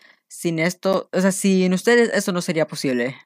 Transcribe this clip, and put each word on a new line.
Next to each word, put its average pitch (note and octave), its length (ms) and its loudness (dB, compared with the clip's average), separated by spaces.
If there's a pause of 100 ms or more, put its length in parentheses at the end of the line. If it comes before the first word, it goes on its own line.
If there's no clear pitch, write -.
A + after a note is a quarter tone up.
(280)
sin E3+ 320 -4
esto, F3+ 520 -2
o F3+ 100 0
sea, F#3+ 100 4
sin F#3 420 2
ustedes A#3 400 2
esto G3+ 180 -2
no F3+ 120 -4
sería D#3+ 240 -2
posible. B2+ 480 -4 (100)